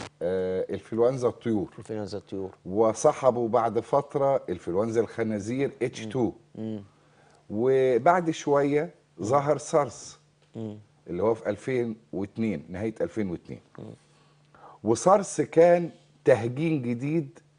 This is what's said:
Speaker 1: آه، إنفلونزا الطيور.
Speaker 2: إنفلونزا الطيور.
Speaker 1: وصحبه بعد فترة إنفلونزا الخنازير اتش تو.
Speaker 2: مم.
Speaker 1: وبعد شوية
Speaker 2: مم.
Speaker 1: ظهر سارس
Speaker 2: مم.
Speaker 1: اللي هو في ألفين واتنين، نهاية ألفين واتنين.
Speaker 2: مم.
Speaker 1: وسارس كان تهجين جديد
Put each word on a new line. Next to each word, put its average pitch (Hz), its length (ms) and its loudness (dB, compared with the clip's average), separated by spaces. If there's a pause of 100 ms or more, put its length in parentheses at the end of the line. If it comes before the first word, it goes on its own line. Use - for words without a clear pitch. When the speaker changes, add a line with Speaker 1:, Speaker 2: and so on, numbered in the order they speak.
(220)
Speaker 1:
آه، 92 520 -2
إنفلونزا 120 540 0
الطيور. 110 500 -2
Speaker 2:
إنفلونزا 104 400 -8
الطيور. 95 380 -10 (100)
Speaker 1:
وصحبه 113 840 2
بعد 113 320 0
فترة 139 720 0
إنفلونزا 98 520 -2
الخنازير 110 680 -2 (100)
اتش 113 240 -6
تو. 110 260 -2 (240)
Speaker 2:
مم. 110 280 -8 (680)
Speaker 1:
وبعد 131 840 2
شوية 143 520 2
Speaker 2:
مم. - 420 -12
Speaker 1:
ظهر 139 320 2
سارس - 640 -2 (360)
Speaker 2:
مم. 107 220 -10 (300)
Speaker 1:
اللي 87 160 -4
هو 113 100 4
في 110 160 -4
ألفين 117 460 -4 (180)
واتنين، 101 560 -4
نهاية 104 320 -6
ألفين 95 280 -4
واتنين. 71 300 -10 (200)
Speaker 2:
مم. - 60 -14 (960)
Speaker 1:
وسارس 175 580 2
كان 175 480 6 (360)
تهجين 135 560 2
جديد 135 580 -4 (200)